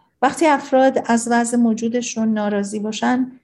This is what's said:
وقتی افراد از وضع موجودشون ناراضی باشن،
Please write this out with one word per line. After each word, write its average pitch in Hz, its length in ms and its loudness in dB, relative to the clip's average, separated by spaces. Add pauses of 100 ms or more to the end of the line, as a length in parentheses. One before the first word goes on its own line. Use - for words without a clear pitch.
(220)
وقتی 285 240 2
افراد 269 600 2
از 233 240 0
وضع 240 260 0
موجودشون 226 800 0
ناراضی 208 440 -2
باشن، 233 540 -2 (120)